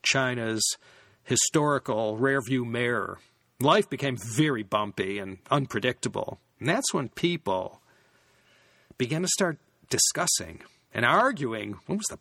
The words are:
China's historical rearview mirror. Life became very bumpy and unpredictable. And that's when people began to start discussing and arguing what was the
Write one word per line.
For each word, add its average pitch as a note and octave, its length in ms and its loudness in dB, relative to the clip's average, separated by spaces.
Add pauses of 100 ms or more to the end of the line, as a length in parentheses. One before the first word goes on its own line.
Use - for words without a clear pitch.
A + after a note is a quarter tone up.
China's A#2+ 760 0 (460)
historical B2+ 920 0
rearview C3 480 0
mirror. A#2 540 -2 (420)
Life F3 280 4
became C3 280 -4
very A2+ 460 0
bumpy G2+ 560 -2
and F#2+ 180 -10 (140)
unpredictable. - 880 -2 (200)
And A#2 80 -2
that's A3 260 0
when C#3+ 160 -2
people G2+ 720 -2 (1160)
began C3+ 240 -2
to F#3 60 -2
start E3+ 320 0 (300)
discussing B2 720 0 (320)
and A#2 120 2
arguing B2+ 800 2
what F#3+ 120 -2
was G#3+ 100 -6
the F2 140 -8